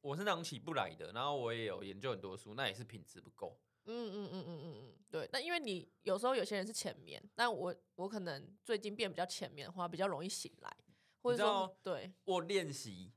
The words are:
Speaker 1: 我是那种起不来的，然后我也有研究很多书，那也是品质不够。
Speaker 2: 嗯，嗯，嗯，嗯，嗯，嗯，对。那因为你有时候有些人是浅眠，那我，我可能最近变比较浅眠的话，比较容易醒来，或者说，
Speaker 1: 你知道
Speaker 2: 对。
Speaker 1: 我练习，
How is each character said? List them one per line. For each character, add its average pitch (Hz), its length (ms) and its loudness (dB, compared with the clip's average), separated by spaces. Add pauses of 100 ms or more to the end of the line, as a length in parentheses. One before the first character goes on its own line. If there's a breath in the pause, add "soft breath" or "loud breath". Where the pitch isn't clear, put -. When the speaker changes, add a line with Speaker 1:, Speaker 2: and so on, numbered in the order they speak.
Speaker 1:
我 143 140 -2
是 175 80 -2
那 208 120 6
种 170 80 -4
起 139 160 -4
不 156 160 -4
来 92 180 4
的， 80 200 -8
然 120 100 0
后 147 120 4
我 120 160 2
也 113 140 2
有 95 180 0
研 98 160 -6
究 127 120 0
很 101 100 -2
多 95 160 -6
书， 104 160 -12
那 127 140 2
也 95 80 2
是 120 80 -8
品 110 200 -12
质 - 160 -16
不 - 120 -18
够。 - 280 -8 (260)
Speaker 2:
嗯， 226 280 -4
嗯， 202 180 -4
嗯， 185 160 -4
嗯， 170 160 -8
嗯， 160 200 -8
嗯， 117 120 -18 (140)
对。 151 240 -4
那 269 60 2
因 320 120 -2
为 349 80 2
你 202 320 -4 (120)
有 190 140 4
时 220 100 2
候 262 80 6
有 220 80 4
些 202 120 0
人 190 100 2
是 214 60 -6
浅 - 320 -2
眠， - 180 -12 (140)
那 240 140 6
我， 180 260 0 (200)
我 180 120 -4
可 208 120 -4
能 165 440 -6
最 220 140 2
近 208 180 -4
变 214 140 2
比 156 80 -4
较 175 80 4
浅 180 260 -6
眠 143 160 -8
的 - 40 -8
话， 175 160 -2
比 170 100 -4
较 196 100 4
容 160 160 0
易 185 60 -4
醒 - 200 -4 (120)
来， - 160 -10 (440 soft breath)
或 247 140 4
者 - 20 0
说， - 0 -
Speaker 1:
你 - 0 -
知 208 60 6
道 190 380 6
Speaker 2:
对。 185 320 -2 (100)
Speaker 1:
我 190 180 4
练 175 300 2
习， 98 460 -8